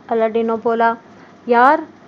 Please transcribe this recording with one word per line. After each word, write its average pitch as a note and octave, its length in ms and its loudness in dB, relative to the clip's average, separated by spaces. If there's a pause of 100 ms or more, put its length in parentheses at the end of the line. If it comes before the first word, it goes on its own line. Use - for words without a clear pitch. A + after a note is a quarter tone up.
अलादीनो A3+ 480 -2
बोला। A#3 400 -2 (520)
"यार, C#4 380 2 (220)